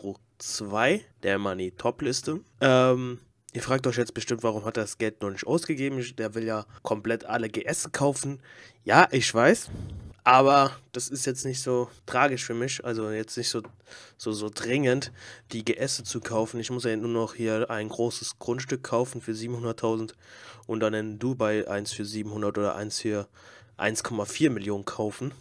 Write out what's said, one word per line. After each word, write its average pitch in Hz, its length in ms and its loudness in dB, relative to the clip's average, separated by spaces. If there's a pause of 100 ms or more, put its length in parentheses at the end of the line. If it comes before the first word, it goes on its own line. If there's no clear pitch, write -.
(360)
zwei 113 680 0 (160)
der 98 160 2
Money-Top-Liste. 101 1040 -2 (200)
Ähm, 127 600 6 (340)
ihr 120 80 -4
fragt 131 240 2
euch 123 100 0
jetzt 120 160 0
bestimmt, 117 300 -4
warum 107 240 0
hat 113 100 -4
er 113 60 0
das - 160 -6
Geld 110 240 -2
noch 101 80 -2
nicht - 160 -8
ausgegeben? 139 540 0
Ich, 120 160 -8
der 110 180 -4
will 113 100 -4
ja 110 220 -2 (160)
komplett 107 420 -2
alle 113 240 0
G 107 160 -4
S - 280 -4
kaufen. 139 500 0 (420)
Ja, 131 260 6
ich 131 220 2
weiß. 135 380 4 (540)
Aber 135 460 8 (220)
das 123 160 -6
ist 131 180 -4
jetzt 131 180 -4
nicht 131 180 -4
so 123 280 0 (160)
tragisch 127 380 2
für 117 100 -6
mich, 127 300 -4
also 113 260 -2
jetzt 110 260 -4
nicht 123 120 -2
so, 117 120 -2 (560)
so, - 140 -6
so 107 240 -2
dringend, 131 560 2 (400)
die 113 140 -6
G 113 100 2
S 131 300 -2
zu - 160 -6
kaufen. 113 400 -2
Ich 113 100 -6
muss 123 140 -4
ja 113 100 2
nur 110 140 -2
noch 113 260 0
hier 110 360 0
ein 107 180 -4
großes 113 500 -4
Grundstück 131 460 -4
kaufen 123 360 0
für 113 140 -6
siebenhunderttausend 113 800 -2 (540)
und 113 100 -2
dann 107 160 2
in 107 240 -4
Dubai 110 480 2
eins 104 260 -4
für 104 120 -6
siebenhundert 104 520 -2
oder 101 200 2
eins 104 240 -6
für 104 260 -2 (500)
eins 110 280 0
Komma 104 200 -2
vier 151 260 2
Millionen 101 340 -2
kaufen. 113 560 -4